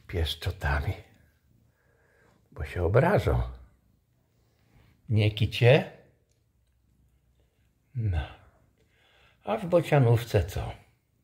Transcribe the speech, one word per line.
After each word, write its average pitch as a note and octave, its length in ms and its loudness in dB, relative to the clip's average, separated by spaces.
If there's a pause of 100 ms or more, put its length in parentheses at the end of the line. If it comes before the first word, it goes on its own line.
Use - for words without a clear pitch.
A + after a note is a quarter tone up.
pieszczotami, D#2+ 880 -4 (1600)
bo - 120 -8
się F2 200 -4
obrażą. G#2+ 580 2 (1700)
Nie, G#2+ 220 2
kicie? A#2+ 600 2 (2000)
No. G2 320 -4 (1160)
A G#3 120 -4
w G3+ 100 -8
bocianówce B2+ 760 2
co? - 280 -8 (520)